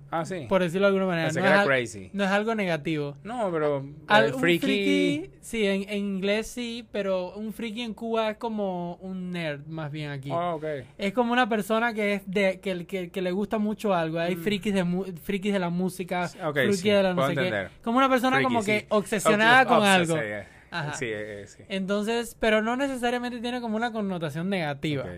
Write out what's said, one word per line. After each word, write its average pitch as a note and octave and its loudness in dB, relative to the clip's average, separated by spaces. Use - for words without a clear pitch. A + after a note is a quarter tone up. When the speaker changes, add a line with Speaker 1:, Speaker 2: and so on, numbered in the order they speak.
Speaker 1:
Ah, D#3+ -2
sí. F3+ -8
Speaker 2:
por F#3+ 4
decirlo F#3 2
de - -
alguna F#3+ 2
manera. E3 0
Speaker 1:
Pensé D#3 -2
Speaker 2:
No - 0
Speaker 1:
que C#3 4
Speaker 2:
es C#3+ 6
Speaker 1:
era D3+ 6
Speaker 2:
al-, D3 4
Speaker 1:
crazy. A2+ 0
Speaker 2:
no G3+ -2
es F#3+ 0
algo G#3+ 2
negativo. D#3 -2
Speaker 1:
No, A3 -4
pero D3 0
Speaker 2:
Al-, G#3+ 6
Speaker 1:
el A3+ 0
Speaker 2:
un C#3 -4
Speaker 1:
friki E3+ 2
Speaker 2:
friki, C4+ 0
sí, A3+ -2
en, G3 0
en G3+ -6
inglés G3+ -2
sí, A#3 -8
pero F#3+ -2
un G#3+ -8
friki A3+ -8
en A#3 -6
Cuba A3 -2
es G#3 -8
como F#3+ -4
un F#3 -10
nerd, D3+ -6
más D#3 -8
bien D3+ -6
aquí. C#3 -8
Speaker 1:
Ah, E3+ -2
ok. D#3 -8
Speaker 2:
Es G3 -4
como A#3 0
una B3 2
persona A3+ 0
que G#3 0
es G3 -6
de, F#3+ 2
que, F3+ -6
que, F3+ -6
que G3 -6
le F3+ -2
gusta G3+ -2
mucho G#3 0
algo. E3 0
Hay F3 0
Speaker 1:
Mm. F3 -10
Speaker 2:
frikis G#3 0
de F#3+ 2
mu-, F3+ 0
frikis G3+ -2
de G3+ 2
la F3 -2
música, F3+ -2
Speaker 1:
Ok, D3+ 0
Speaker 2:
frikis D3+ 4
Speaker 1:
sí, G3+ 2
Speaker 2:
de G3+ 6
la F#3+ 4
no F3+ 0
Speaker 1:
puedo D#3 2
Speaker 2:
sé - 0
qué. F3 0
Speaker 1:
entender. G2+ -2
Speaker 2:
Como A#3 0
una C4+ 4
persona B3+ 2
Speaker 1:
Friki, C4+ 4
Speaker 2:
como A#3+ 2
que G#3 2
Speaker 1:
sí. - -12
Speaker 2:
obsesionada A3 6
Speaker 1:
Obs-, - 2
Speaker 2:
con - 6
Speaker 1:
obsessed, G3+ 6
Speaker 2:
algo. E3 2
Speaker 1:
sí, B2+ 0
eh. G#2 -6
Speaker 2:
Ajá. D3+ -6
Speaker 1:
Sí, C3+ -4
eh, G#2 -6
eh, G2 -16
sí. - -20
Speaker 2:
Entonces, G#3 -2
pero G#3+ 4
no A#3 0
necesariamente B3 -2
tiene A#3+ -4
como A3 -2
una A#3 -2
connotación F3 -2
negativa. D3 -2
Speaker 1:
Ok. F#2 -8